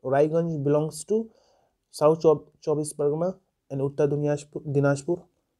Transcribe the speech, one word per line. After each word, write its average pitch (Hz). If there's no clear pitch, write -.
रायगंज 156
belongs 151
to 220
साउथ 156
चौ-, 160
चौबीस 151
परगना 156
and 139
उत्तर 143
दिनाजपुर, 147
दिनाजपुर, 143